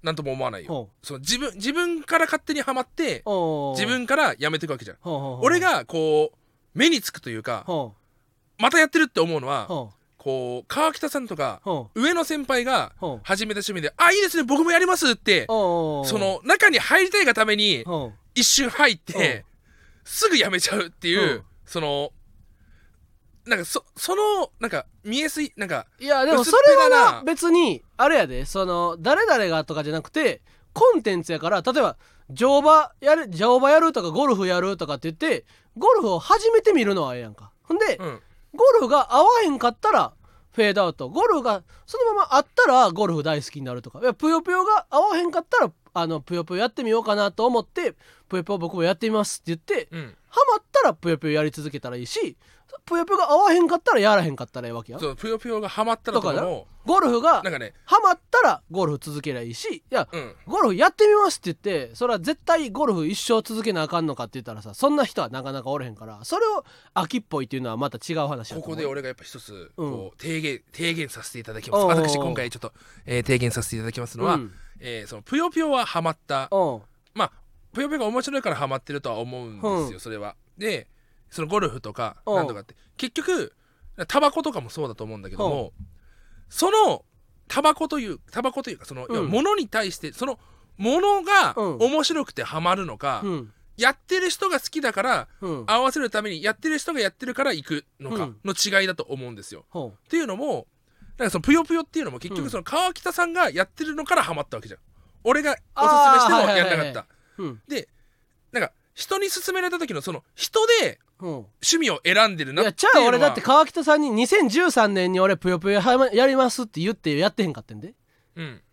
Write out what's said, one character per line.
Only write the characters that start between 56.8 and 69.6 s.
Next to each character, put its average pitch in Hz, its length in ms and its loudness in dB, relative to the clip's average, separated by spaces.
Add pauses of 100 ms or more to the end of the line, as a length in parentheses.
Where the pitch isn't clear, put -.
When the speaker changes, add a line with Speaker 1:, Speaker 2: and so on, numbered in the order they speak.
Speaker 2:
ゴ 349 160 2
ル 302 80 2
フ 240 120 0
が 311 220 4
Speaker 1:
な 190 60 -4
ん 165 40 -6
か 139 60 -8
ね、 110 140 -14 (100)
Speaker 2:
ハ 392 160 4
マ 392 140 4
っ 349 60 -4 (120)
た 466 80 4
ら 226 320 2
ゴ 180 140 0
ル 151 80 0
フ 139 60 -6
続 147 200 -10
け 143 140 -6
り 123 60 -6
ゃ - 20 -8
い 117 80 -10
い 113 40 -10
し、 - 220 -10
い - 140 -20
や、 226 200 -2
Speaker 1:
う 170 80 -10
ん。 123 180 -12 (120)
Speaker 2:
「ゴ 370 140 0
ル 269 80 4
フ 190 60 0
や 269 120 4
っ 403 80 2
て 427 100 6
み 415 100 8
ま 403 140 4
す」 - 160 -6
っ 170 80 -4
て - 80 -10
言 165 260 -4
っ - 20 -
て、 113 60 -20
そ 247 120 -2
れ 233 60 2
は 202 60 -2
絶 262 260 -4
対 330 260 0
ゴ 262 140 -2
ル 226 80 2
フ 160 120 0
一 196 140 -4
生 226 220 0
続 220 200 -8
け 214 120 -2
な 165 80 -2
あ 156 80 -4
か 170 100 -2
ん 160 60 -2
の 143 100 -4
か 123 80 -8
っ 113 40 -10
て - 80 -18
言 127 80 -12
っ - 20 -16
た 113 80 -14
ら 107 80 -14
さ、 101 120 -16
そ 277 160 2
ん 294 60 2
な 285 80 2
人 - 180 -4
は 127 60 -2
な 131 160 -10
か 135 80 -10
な 135 100 -8
か 123 80 -10
お 143 80 -4
れ 127 100 -8
へ - 20 -10
ん 107 60 -16
か 107 100 -18
ら、 107 180 -18
そ 359 160 -4
れ 440 80 2
を 415 160 -2 (300)
秋 185 240 -4
っ 214 100 -6
ぽ 143 140 -4
い 127 40 -6
っ - 40 -20
て 135 80 -6
い - 20 -4
う 127 40 -6
の 120 60 -6
は 110 60 -6
ま 135 140 -4
た 123 80 -14
違 165 160 -10
う 160 140 -4
話 123 240 -10
や - 40 -12
と - 0 -
思 160 40 -8
う。 - 20 -12
Speaker 1:
こ 160 80 -14
こ 156 80 -8
で 160 80 -6
俺 139 160 -6
が 131 80 -10
や 127 40 -12
っ - 40 -16
ぱ - 80 -20
一 - 160 -18
つ、 95 340 -20